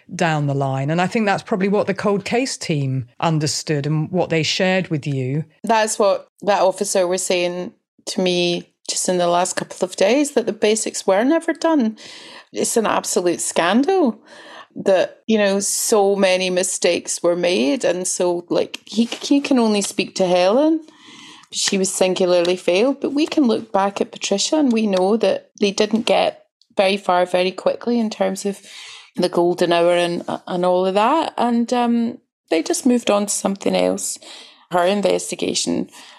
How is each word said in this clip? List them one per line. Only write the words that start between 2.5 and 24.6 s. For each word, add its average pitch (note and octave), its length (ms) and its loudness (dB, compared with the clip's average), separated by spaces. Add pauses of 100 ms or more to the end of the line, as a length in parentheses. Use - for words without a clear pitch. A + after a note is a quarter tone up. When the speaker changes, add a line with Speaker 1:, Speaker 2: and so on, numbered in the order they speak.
Speaker 1:
team C3+ 500 -2 (120)
understood D3+ 640 -2
and D#3 260 -2
what F3+ 160 0
they D#3+ 140 0
shared F#3 460 0
with D3+ 180 -4
you. C#3 400 -4 (180)
Speaker 2:
That's A3 340 0
what G3 300 0 (140)
that F#3+ 180 2
officer F#3 460 2
was F#3 180 -2
saying F3+ 480 -2 (320)
to - 160 -6
me F3 500 0 (160)
just - 220 -6
in F3+ 80 2
the F3 100 0
last F3 300 0
couple - 260 -6
of F3+ 140 -4
days, C4+ 360 2
that A3+ 120 0
the G#3+ 80 -4
basics - 540 -2
were G3 180 4
never E4 300 2
done. C#4+ 420 0 (560)
It's - 240 -2
an G#3+ 100 2
absolute F3+ 540 0
scandal B3 800 2 (540)
that, - 500 0
you A3 100 2
know, G3+ 220 2
so G3+ 560 0
many F#3 340 2
mistakes F3+ 760 -2
were F3 100 2
made. G#3+ 500 0
And F3+ 220 -2
so, F3 440 -2
like, - 360 -2
he, A#3 200 -2
he - 340 0
can C#4 180 0
only G#3+ 240 2
speak - 340 -4
to F#3+ 100 2
Helen. A#3+ 580 2 (640)
She - 260 -2
was F#3+ 160 0
singularly F3+ 640 2
failed, G3+ 460 0
but - 120 -4
we D4 140 0
can D4 220 2
look A3+ 240 -4
back G3 280 0
at - 120 -6
Patricia - 440 -2
and C#4+ 160 2